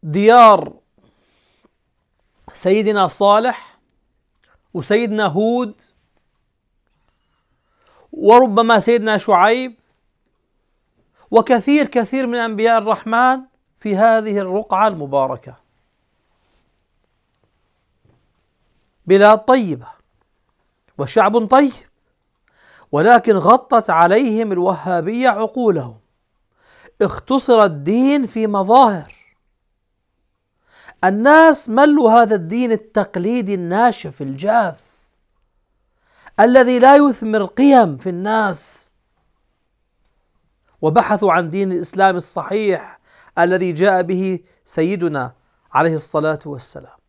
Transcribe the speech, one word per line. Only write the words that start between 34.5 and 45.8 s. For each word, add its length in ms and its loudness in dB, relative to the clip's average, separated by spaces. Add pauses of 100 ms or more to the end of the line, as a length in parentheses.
الذي 380 4
لا 180 6
يثمر 480 0
قيم 520 2
في 120 -12
الناس، 840 -6 (1900)
وبحثوا 500 0
عن 180 -2
دين 220 -6
الإسلام 440 -2
الصحيح 840 -6 (400)
الذي 340 0
جاء 300 0
به 380 -6 (240)
سيدنا 680 -6 (400)
عليه 220 0